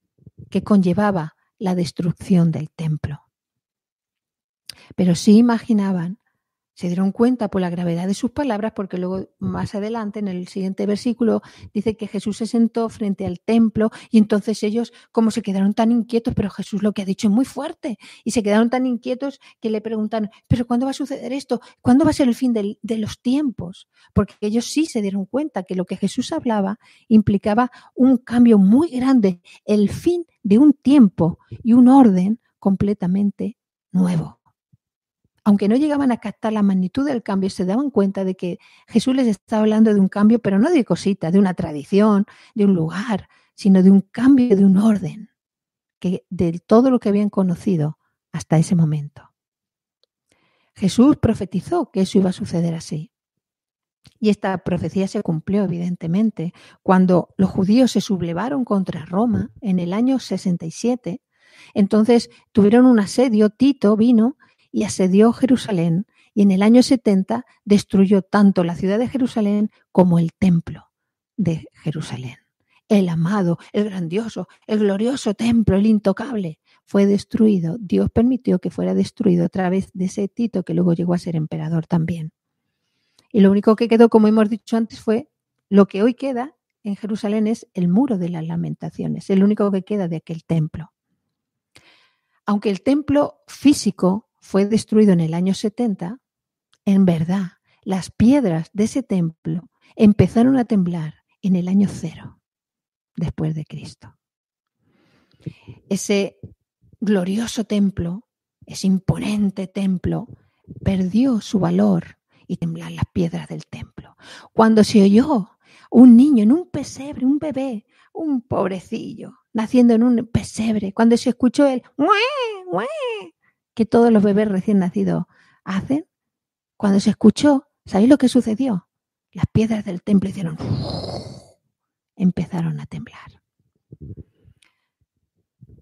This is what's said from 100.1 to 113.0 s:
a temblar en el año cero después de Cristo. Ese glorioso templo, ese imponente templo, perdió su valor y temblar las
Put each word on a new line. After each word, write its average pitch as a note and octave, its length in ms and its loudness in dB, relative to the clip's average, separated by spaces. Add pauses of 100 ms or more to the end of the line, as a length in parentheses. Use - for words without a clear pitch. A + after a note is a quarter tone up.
a B3 80 0
temblar F3 520 -4 (260)
en F#3+ 120 0
el F3+ 140 -2
año G3 220 2
cero - 500 -14 (720)
después D#3 400 -6
de D3+ 120 -12
Cristo. - 500 -20 (1700)
Ese G3+ 480 -4 (600)
glorioso G#3 640 -4
templo, G3 640 -4 (380)
ese - 220 -8
imponente F#3+ 800 -2
templo, F#3 640 -4 (540)
perdió G3+ 600 0
su - 160 -4
valor F3+ 600 0 (280)
y F3+ 100 -8
temblar E3 360 -8
las D#3+ 200 -8